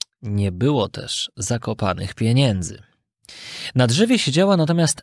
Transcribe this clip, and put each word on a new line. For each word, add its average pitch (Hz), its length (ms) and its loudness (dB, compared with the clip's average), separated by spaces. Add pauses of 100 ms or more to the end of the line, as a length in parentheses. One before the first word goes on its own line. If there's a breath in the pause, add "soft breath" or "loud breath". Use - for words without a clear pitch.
(220)
Nie 101 300 0
było 110 380 0
też - 480 -8
zakopanych 104 760 -4
pieniędzy. 113 720 0 (920 loud breath)
Na 123 120 4
drzewie 214 320 4
siedziała 185 380 2
natomiast 165 460 2